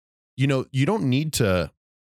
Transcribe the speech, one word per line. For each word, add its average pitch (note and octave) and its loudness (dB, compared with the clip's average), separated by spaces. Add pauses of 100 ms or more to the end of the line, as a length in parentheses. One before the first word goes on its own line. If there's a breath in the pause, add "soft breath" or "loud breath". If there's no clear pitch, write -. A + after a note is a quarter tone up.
(360)
you C3+ 0
know, C3+ 0
you C#3 0
don't G3+ 0
need C#3 0
to F#2 0 (340)